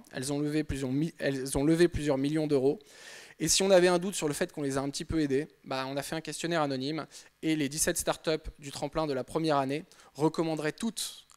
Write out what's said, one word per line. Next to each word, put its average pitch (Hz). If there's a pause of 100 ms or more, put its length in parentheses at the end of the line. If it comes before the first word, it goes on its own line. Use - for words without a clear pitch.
(140)
Elles 135
ont 143
levé 151
plusieurs 135
mi-, 147
elles 139
ont 139
levé 165
plusieurs 147
millions 151
d'euros. 139 (600)
Et 156
si -
on 196
avait 180
un 180
doute 190
sur 156
le 147
fait 180
qu'on 151
les 139
a 135
un 139
petit 165
peu 160
aidées, 143 (160)
bah, 131
on 139
a 139
fait 160
un 160
questionnaire 165
anonyme 139 (340)
et 160
les 139
dix-sept 156
startups 156
du 143
tremplin 156
de 147
la 131
première 160
année 139 (300)
recommanderaient 156
toutes -